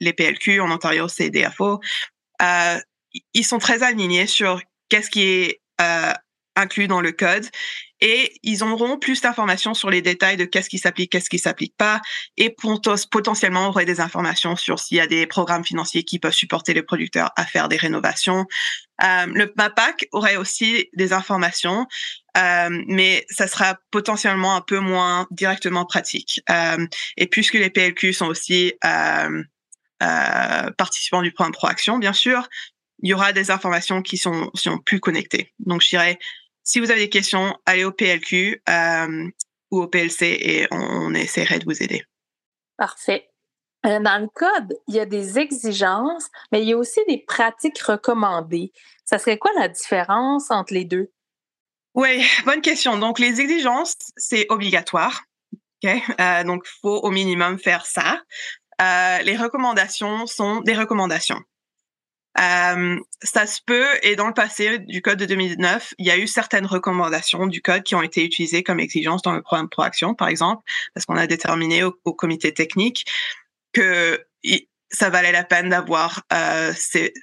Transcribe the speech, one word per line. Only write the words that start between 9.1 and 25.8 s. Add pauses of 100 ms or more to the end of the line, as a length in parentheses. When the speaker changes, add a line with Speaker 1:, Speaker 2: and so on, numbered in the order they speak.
Speaker 1:
d'informations
sur
les
détails
de
qu'est-ce
qui
s'applique,
qu'est-ce
qui
s'applique
pas (380)
et
potos-,
potentiellement
auraient
des
informations
sur
s'il
y
a
des
programmes
financiers
qui
peuvent
supporter
les
producteurs
à
faire
des
rénovations. (560)
Euh,
le
mapac
aurait
aussi
des
informations, (500)
euh, (180)
mais
ça
sera (100)
potentiellement
un
peu
moins
directement